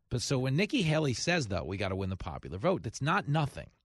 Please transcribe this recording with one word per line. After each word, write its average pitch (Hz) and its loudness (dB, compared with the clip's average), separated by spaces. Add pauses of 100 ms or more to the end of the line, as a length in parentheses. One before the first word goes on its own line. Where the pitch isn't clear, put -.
But 123 0
so 139 0
when 131 2
Nikki 208 2
Haley 156 2
says, 170 0
though, 98 -2
"We 95 -4
gotta 98 0
win 95 -2
the 95 -2
popular 78 -8
vote," 156 0
that's - -8
not 160 0
nothing. 143 -2 (140)